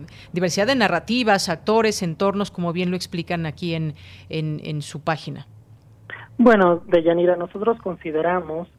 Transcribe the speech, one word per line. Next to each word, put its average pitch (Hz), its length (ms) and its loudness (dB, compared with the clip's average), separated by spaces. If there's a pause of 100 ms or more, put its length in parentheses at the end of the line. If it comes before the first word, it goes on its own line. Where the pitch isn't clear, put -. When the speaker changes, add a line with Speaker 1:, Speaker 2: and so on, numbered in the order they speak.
(320)
Speaker 1:
diversidad 180 360 0
de 269 80 4
narrativas, 202 760 2
actores, 214 540 0
entornos, 190 480 -2
como 170 200 -4
bien 180 200 -2
lo 180 40 -2
explican 170 520 -6
aquí 170 260 -6
en, 160 220 -4 (340)
en, 156 340 -4
en 151 200 -6
su 147 200 -12
página? 147 440 -6 (880)
Speaker 2:
Bueno, 196 480 6
Deyanira, 175 500 4
nosotros 202 460 -2
consideramos 165 840 -4 (120)